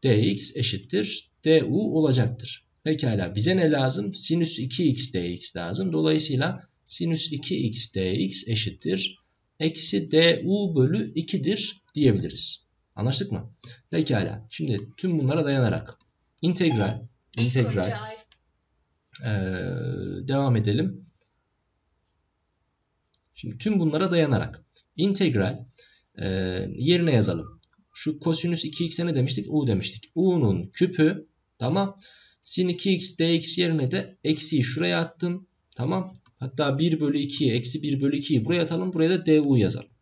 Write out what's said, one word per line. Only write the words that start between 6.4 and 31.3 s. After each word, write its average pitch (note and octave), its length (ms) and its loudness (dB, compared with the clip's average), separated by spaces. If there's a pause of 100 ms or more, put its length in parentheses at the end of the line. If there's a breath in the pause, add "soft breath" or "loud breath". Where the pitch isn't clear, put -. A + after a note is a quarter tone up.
sinüs E3 440 -2
iki D3+ 260 -4
x A2 360 -2
D F#2+ 220 0
X - 320 0
eşittir - 720 -4 (400)
eksi D#3+ 520 2
D E3 340 6
U F#3+ 300 -2
bölü D3+ 400 2
ikidir D#3+ 680 -4 (140)
diyebiliriz. G#2+ 680 0 (320)
Anlaştık C3+ 360 -2
mı? - 220 -8 (360 loud breath)
Pekala. G#2+ 600 -2
Şimdi C3 300 -4 (180)
tüm F3 220 0
bunlara C#3+ 260 0
dayanarak B2 540 0 (420)
integral, C3+ 600 0 (360)
integral, A#2 760 0 (1080)
eee, B2 80 -4 (1000)
devam C3+ 280 2
edelim. A2+ 500 0 (2250)
Şimdi - 220 -12
tüm G#3 220 0
bunlara E3 320 0
dayanarak C#3+ 520 0 (340 soft breath)
integral, D#3 680 0 (520 soft breath)
eee, F#2+ 600 -4
yerine E3 360 2
yazalım. F#2 460 0 (340)
Şu D3+ 260 -6
kosinüs E3 460 0
iki - 200 -4
x'e E3+ 200 -2
ne D#3 100 0
demiştik? B2+ 340 0
U D3 180 0
demiştik. - 360 -2 (120)
U'nun D3+ 500 2
küpü, F3+ 640 0 (320)